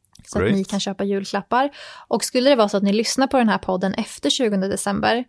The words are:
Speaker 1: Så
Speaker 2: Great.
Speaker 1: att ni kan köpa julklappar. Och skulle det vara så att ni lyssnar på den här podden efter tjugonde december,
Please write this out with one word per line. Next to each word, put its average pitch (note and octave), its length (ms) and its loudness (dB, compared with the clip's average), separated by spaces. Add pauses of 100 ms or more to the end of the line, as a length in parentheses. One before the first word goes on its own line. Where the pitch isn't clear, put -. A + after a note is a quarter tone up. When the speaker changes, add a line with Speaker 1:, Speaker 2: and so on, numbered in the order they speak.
(260)
Speaker 1:
Så - 120 -6
Speaker 2:
Great. F#2+ 120 2
Speaker 1:
att G2+ 80 2
ni G2 60 -2
kan G3 160 -4
köpa G3+ 240 -6
julklappar. G3+ 680 -2 (380)
Och A3+ 160 -2
skulle B3+ 260 2
det C#4+ 60 6
vara G#3+ 120 4
så G3+ 80 -2
att G3 60 0
ni G3+ 100 2
lyssnar A3+ 340 0
på C4 100 0
den A#3+ 120 4
här F#3+ 100 2
podden F#3+ 360 -2
efter - 360 -4
tjugonde G3+ 380 0
december, G#3+ 600 0